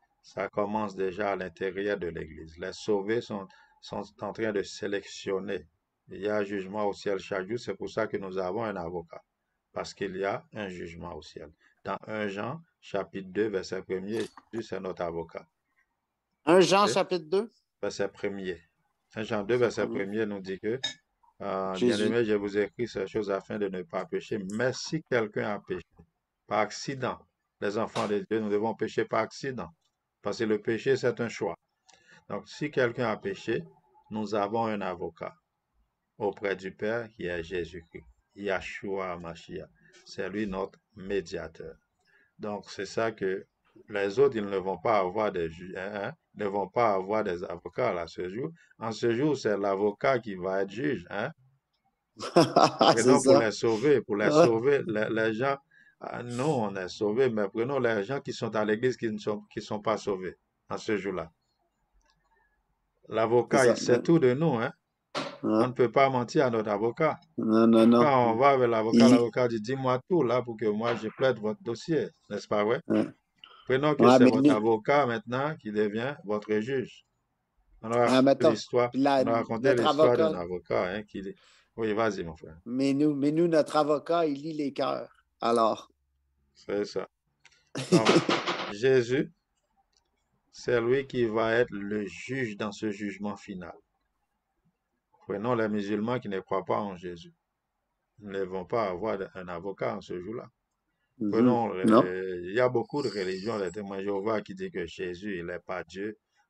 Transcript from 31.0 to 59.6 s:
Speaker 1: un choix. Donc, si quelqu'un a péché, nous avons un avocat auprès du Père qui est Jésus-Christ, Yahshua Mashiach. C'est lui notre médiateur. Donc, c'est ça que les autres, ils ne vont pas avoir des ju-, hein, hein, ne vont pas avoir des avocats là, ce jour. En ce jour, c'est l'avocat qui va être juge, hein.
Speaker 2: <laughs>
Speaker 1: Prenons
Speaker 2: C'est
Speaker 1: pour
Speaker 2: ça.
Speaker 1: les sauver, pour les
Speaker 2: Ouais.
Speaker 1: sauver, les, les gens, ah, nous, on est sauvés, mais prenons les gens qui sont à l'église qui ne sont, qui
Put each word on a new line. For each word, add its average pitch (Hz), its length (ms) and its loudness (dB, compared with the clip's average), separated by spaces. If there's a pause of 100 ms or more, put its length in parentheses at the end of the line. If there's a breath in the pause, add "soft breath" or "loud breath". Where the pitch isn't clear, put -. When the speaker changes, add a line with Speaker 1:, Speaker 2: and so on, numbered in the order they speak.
Speaker 1:
un 117 80 -2
choix. 98 260 -4 (760 soft breath)
Donc, 104 200 -8
si 147 200 -6
quelqu'un 123 380 0
a 107 80 0
péché, 98 480 -4 (480)
nous 107 240 -6
avons 107 300 0
un 107 160 -4
avocat 90 520 -8 (840)
auprès 98 400 -4
du 92 180 -12
Père 110 360 -6
qui 92 140 -12
est 87 160 -4
Jésus-Christ, 85 600 -10 (320)
Yahshua 95 840 -6
Mashiach. 85 520 -14 (360 soft breath)
C'est 98 240 -10
lui 104 160 -4
notre 95 320 -6 (200)
médiateur. 87 760 -8 (640)
Donc, 104 320 -8
c'est 101 160 -8
ça 113 280 -2
que 98 320 -4 (420)
les 101 320 -2
autres, 135 160 6
ils 104 100 -2
ne 98 120 -2
vont 92 200 -2
pas 107 220 2
avoir 101 320 0
des 85 180 -2
ju-, 90 280 -14
hein, 95 140 -8 (180)
hein, 160 40 -14 (220)
ne 104 120 -4
vont 98 200 -2
pas 113 280 2
avoir 98 280 -2
des 90 220 -4
avocats 92 480 -4
là, 85 140 -4
ce 90 200 -8
jour. 127 240 -8 (260 soft breath)
En 113 140 -6
ce 117 240 0
jour, 143 220 0
c'est 107 200 0
l'avocat 104 600 0
qui 107 160 -10
va 95 280 -2
être 98 60 -6
juge, 113 400 -4
hein. 104 220 -6 (840)
Speaker 2:
<laughs> - 0 -
Speaker 1:
Prenons - 800 4
Speaker 2:
C'est 110 60 0 (100)
Speaker 1:
pour 123 80 6
Speaker 2:
ça. 135 240 6
Speaker 1:
les 104 60 0
sauver, 117 500 2
pour 101 160 -4
les 104 100 2
Speaker 2:
Ouais. 156 180 8
Speaker 1:
sauver, 120 400 4
les, 107 240 -2
les 110 240 0
gens, 135 240 -2 (440 soft breath)
ah, 117 220 -10
nous, 120 200 -6
on 120 340 0
est 92 100 -6
sauvés, 110 420 0
mais 107 200 -2
prenons 123 280 -2
les 113 280 0
gens 135 160 -6
qui 127 100 -10
sont 113 240 -4
à 107 80 2
l'église 113 320 0
qui 113 160 -4
ne 107 60 -6
sont, 104 240 -6 (100)
qui 113 100 -10